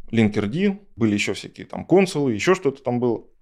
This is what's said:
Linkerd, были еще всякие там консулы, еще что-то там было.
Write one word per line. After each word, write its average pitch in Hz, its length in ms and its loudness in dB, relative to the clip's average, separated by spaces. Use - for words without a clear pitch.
Linkerd, 113 680 0
были 110 180 2
еще 101 200 -2
всякие - 320 -14
там 92 200 -12
консулы, 160 480 2
еще 107 220 2
что-то 139 280 -2
там 123 160 -2
было. 117 240 -2